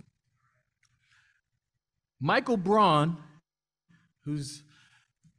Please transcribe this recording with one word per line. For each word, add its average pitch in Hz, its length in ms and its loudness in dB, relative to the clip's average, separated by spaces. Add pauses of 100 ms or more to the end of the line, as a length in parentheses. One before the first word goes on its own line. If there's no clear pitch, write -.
(2250)
Michael 233 380 -2
Braun, 170 640 2 (1040)
who's 147 380 -10 (760)